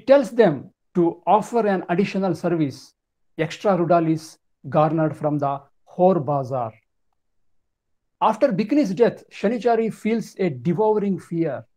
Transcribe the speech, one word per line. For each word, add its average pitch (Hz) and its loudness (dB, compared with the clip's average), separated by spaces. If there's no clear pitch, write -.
tells 269 4
them 180 2
to 170 0
offer 214 2
an 190 -2
additional 190 -2
service, 160 -4
extra 165 0
rudalis 165 0
garnered 156 0
from 147 -2
the 139 -4
whore 180 2
bazaar. 131 -4
After 220 2
Bikini's 214 0
death, 208 0
Shanichari 226 -2
feels - -4
a 185 -2
devouring 190 -2
fear. 160 -6